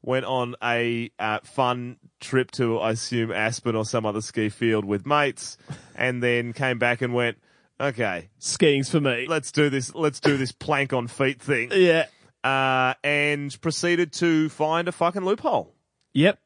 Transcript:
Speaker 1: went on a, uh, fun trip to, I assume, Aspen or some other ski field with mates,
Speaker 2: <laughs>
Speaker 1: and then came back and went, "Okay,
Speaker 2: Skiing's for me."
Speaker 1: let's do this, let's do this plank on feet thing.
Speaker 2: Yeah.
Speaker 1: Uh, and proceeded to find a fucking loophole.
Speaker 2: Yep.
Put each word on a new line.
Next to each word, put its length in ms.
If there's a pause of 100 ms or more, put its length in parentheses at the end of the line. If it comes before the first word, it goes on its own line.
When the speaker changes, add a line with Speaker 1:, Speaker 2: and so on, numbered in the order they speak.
Speaker 1:
went 240
on 380
a, 460 (100)
uh, 240
fun 540 (220)
trip 320
to, 280
I 120
assume, 400
Aspen 440
or 100
some 200
other 160
ski 280
field 360
with 200
mates, 520 (200)
Speaker 2:
<laughs> 180
Speaker 1:
and 260
then 320
came 260
back 220
and 120
went, 240 (420)
"Okay, 480 (120)
Speaker 2:
Skiing's 500
for 100
me." 300
Speaker 1:
let's 240
do 160
this, 260
let's 240
do 160
this 160
plank 400
on 160
feet 340
thing. 320
Speaker 2:
Yeah. 340 (360)
Speaker 1:
Uh, 500 (100)
and 580
proceeded 520
to 360
find 380
a 40
fucking 340
loophole. 480 (400)
Speaker 2:
Yep. 320